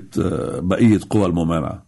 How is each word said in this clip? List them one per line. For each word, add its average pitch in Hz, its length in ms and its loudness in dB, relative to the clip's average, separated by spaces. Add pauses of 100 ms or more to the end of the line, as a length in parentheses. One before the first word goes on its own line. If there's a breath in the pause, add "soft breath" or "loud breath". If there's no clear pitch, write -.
(200)
آه، - 400 -4
بقية 95 400 4 (100)
قوى 104 160 2
الممانعة، 82 640 -2